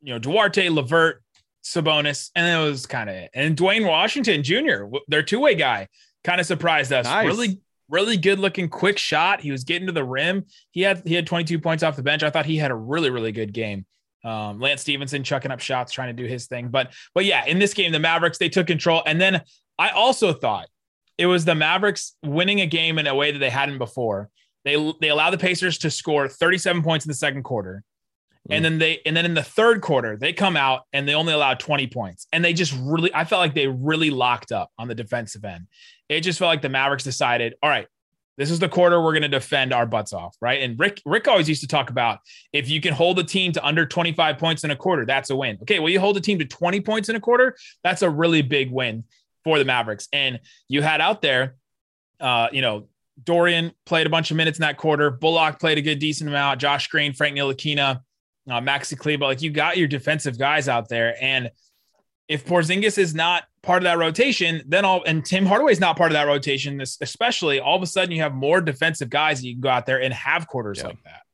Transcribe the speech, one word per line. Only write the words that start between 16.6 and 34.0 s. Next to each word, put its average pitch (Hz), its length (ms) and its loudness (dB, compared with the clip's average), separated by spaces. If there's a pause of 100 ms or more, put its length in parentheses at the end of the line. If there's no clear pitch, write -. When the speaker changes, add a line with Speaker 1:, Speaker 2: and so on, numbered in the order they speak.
Speaker 1:
But, 127 240 0 (220)
but 185 100 2
yeah, 160 220 2
in 160 120 2
this 202 160 2
game, 180 180 2
the 156 60 0
Mavericks, 165 400 2
they 175 100 0
took 180 180 0
control. 165 400 2
And 156 140 0
then 185 220 2 (360)
I 185 120 2
also 220 420 4
thought 104 360 -2 (500)
it 170 80 2
was 180 180 4
the 165 100 4
Mavericks 175 680 0
winning 180 380 0
a 185 60 0
game 160 320 0
in 151 80 0
a 139 80 0
way 147 180 2
that 143 60 -4
they 139 120 0
hadn't 139 280 -2
before. 110 500 -4 (360)
They, 143 120 0 (240)
they 156 80 0
allowed 151 220 2
the 185 80 -2
Pacers 180 400 0
to 156 120 -2
score 143 380 -2
thirty-seven 175 540 0
points 160 220 0
in 151 40 -8
the 147 80 -4
second 139 260 -4
quarter. 101 400 -8 (680)
And 156 100 0
Speaker 2:
Mm. - 20 0
Speaker 1:
then 160 160 0
they, 160 280 0
and 156 100 0
then 170 80 0
in 170 100 0
the 156 80 0
third 226 400 2
quarter, 117 340 0
they 139 160 -2
come 185 240 0
out 135 260 2 (100)
and 139 160 -2
they 147 60 2
only 160 180 0
allowed 139 280 0
twenty 143 280 -2
points. 98 440 -10
And 165 120 0
they 175 80 2
just 165 280 -2
really, 160 340 0
I 160 100 0
felt 185 160 0
like 156 140 0
they 143 120 0
really 147 440 0